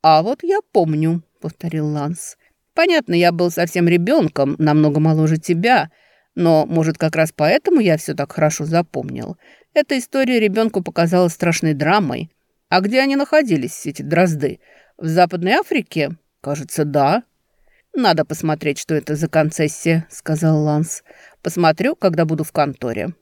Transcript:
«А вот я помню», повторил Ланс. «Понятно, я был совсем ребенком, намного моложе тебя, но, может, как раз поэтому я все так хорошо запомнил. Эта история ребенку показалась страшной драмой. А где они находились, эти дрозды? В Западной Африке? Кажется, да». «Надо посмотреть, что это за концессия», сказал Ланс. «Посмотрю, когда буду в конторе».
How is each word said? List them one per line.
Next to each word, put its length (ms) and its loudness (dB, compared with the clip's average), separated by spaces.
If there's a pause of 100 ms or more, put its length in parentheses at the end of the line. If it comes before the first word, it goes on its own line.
«А 200 6
вот 220 -4
я 160 0 (120)
помню», 520 0 (180)
повторил 460 -6
Ланс. 500 -6 (360)
«Понятно, 400 0
я 180 4
был 200 0
совсем 360 0
ребенком, 680 2
намного 420 2
моложе 380 2
тебя, 520 0 (460)
но, 300 4
может, 320 0
как 180 -2
раз 200 0
поэтому 440 2
я 180 2
все 160 -8
так 180 -6
хорошо 340 -2
запомнил. 720 -4 (360)
Эта 240 0
история 420 0
ребенку 440 0
показалась 500 0
страшной 400 -2
драмой. 560 -2 (400)
А 120 2
где 180 0
они 160 0
находились, 720 0
эти 160 -10
дрозды? 580 0 (380)
В 100 -8
Западной 460 2
Африке? 640 -2 (240)
Кажется, 440 -4
да». 380 0 (680)
«Надо 320 0
посмотреть, 520 -4
что 160 -6
это 220 -4
за 140 -4
концессия», 800 -2
сказал 520 0
Ланс. 420 -2 (380)
«Посмотрю, 540 0
когда 300 0
буду 180 -2
в 80 -8
конторе». 720 -4